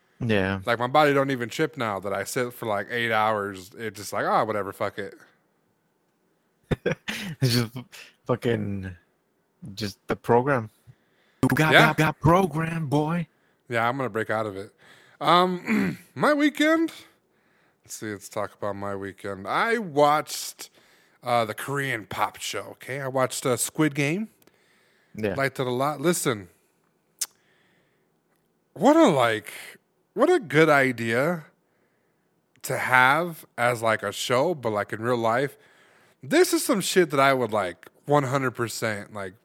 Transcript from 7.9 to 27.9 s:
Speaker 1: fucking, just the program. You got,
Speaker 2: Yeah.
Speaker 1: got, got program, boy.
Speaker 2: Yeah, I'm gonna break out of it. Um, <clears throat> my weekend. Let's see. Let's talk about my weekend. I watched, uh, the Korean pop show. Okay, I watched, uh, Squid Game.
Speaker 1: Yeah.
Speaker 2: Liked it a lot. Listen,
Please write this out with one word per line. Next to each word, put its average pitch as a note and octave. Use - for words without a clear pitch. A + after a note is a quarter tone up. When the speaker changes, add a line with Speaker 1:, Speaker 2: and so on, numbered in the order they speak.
Speaker 1:
fucking, G#2
just G2+
the A2
program. A#2+
You C3
got, D3+
Speaker 2:
Yeah. F#3+
Speaker 1:
got, D#3
got D#3
program, D#3+
boy. D3+
Speaker 2:
Yeah, A#2
I'm B2+
gonna B2+
break G#2+
out A2
of G2
it. G2+
Um, F3
<clears throat> -
my G#3
weekend. D4+
Let's -
see. A2
Let's G2+
talk G2+
about G2+
my G2+
weekend. G2
I G#3+
watched, D3
uh, A#2+
the G#2+
Korean C3+
pop -
show. G2+
Okay, C3
I C3+
watched, C3
uh, B2
Squid D3+
Game. D#3
Speaker 1:
Yeah. G#2
Speaker 2:
Liked C3+
it C3
a B2+
lot. C#3
Listen, C3+